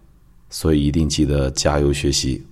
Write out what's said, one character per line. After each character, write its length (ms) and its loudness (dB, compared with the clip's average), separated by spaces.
所 240 0
以 120 2
一 60 0
定 160 2
记 180 0
得 260 0
加 280 0
油 140 2
学 180 -2
习， 400 -2